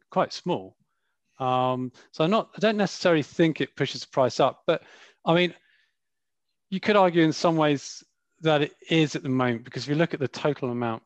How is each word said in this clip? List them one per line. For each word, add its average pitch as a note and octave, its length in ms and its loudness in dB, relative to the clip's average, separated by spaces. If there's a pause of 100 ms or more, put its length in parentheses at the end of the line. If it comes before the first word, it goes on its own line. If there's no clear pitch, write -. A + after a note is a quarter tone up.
(100)
quite F#3 240 -2
small. G#2+ 420 -8 (640)
Um, B2+ 520 -2 (220)
so D#3+ 120 -2
I'm E3 60 2
not, G#3+ 240 -2
I - 40 -20
don't G#3+ 180 0
necessarily F3 460 0
think E3 400 0
it - 120 -8
pushes - 280 -6
the - 60 -18
price - 300 0
up, C3+ 280 0
but E3 160 0 (420)
I E3 100 2
mean, F3 200 2 (1160)
you F#3+ 100 -6
could G#3+ 160 0
argue F3+ 280 6
in D#3+ 100 4
some E3 240 0
ways D3 480 -2 (380)
that D#3 180 2
it D3 140 -4 (160)
is D#3+ 260 2
at - 60 -8
the D3 80 -6
moment, B2 340 -2
because B2 200 -10
if B2 40 -14
you D3 60 -2
look D#3+ 180 0
at E3 80 -6
the C3 80 -4
total C#3 420 -4
amount A#2+ 360 -4